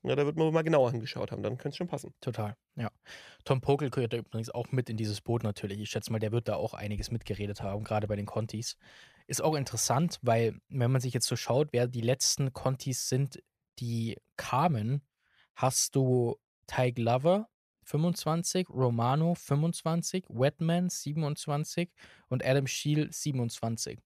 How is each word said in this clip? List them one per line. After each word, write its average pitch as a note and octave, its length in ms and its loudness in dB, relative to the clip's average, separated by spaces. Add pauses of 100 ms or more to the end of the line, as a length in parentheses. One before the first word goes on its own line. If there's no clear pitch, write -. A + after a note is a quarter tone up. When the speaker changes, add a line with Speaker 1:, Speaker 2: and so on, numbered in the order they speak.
Speaker 1:
na, B2+ 140 2
da C#3+ 100 4
wird D#3 100 -2
man D#3+ 100 4
wohl D#3 60 4
mal D#3+ 100 4
genauer D3 280 6
hingeschaut A2 400 -4
haben, G2+ 140 -6
dann A2 120 -2
könnte - 180 -6
es - 20 -12
schon F3 100 -4
passen.“ - 340 -8
Speaker 2:
Total, A2 360 -4 (180)
ja. A2+ 160 -4 (540)
Tom C3 160 2
Pokel C#3 300 2
gehört A#2+ 220 0
da A#2+ 40 -2
übrigens A2+ 340 -6
auch - 220 -6
mit C3 180 0
in A2 60 -4
dieses G#2+ 240 -2
Boot A#2 240 -2
natürlich. G2+ 340 -4
Ich G#2 120 -8
schätze - 200 -6
mal, A2 80 -2
der G#2+ 140 -2
wird A#2 160 0
da G#2 80 -2
auch - 180 -4
einiges G2+ 380 -6
mitgeredet G#2 500 -6
haben, G#2 220 -4
gerade G#2+ 240 0
bei G#2 80 0
den G2+ 100 -4
Contis. A2 500 -6 (520)
Ist C#3 120 -4
auch D#3 140 2
interessant, C#3 680 0
weil, A#2 460 2
wenn B2 220 2
man C3 100 4
sich B2 140 -4
jetzt B2 140 0
so B2 80 0
schaut, C#3+ 360 2
wer A#2+ 140 4
die B2 140 -4
letzten B2+ 520 2
Contis - 560 -2
sind, C3 320 0 (380)
die A2+ 380 -4 (200)
kamen, C3+ 720 0 (480)
hast - 400 0
du B2 420 4 (300)
Ty B2+ 260 2
Glover, B2+ 560 2 (340)
fünfundzwanzig, E3+ 840 0
Romano, C3 680 2
fünfundzwanzig, E3 920 0
Wedman, E3 600 2
siebenundzwanzig D3+ 1000 -4 (360)
und B2+ 160 -2
Adam C3+ 220 4
Scheel, D3+ 460 0
siebenundzwanzig. A#2 920 -4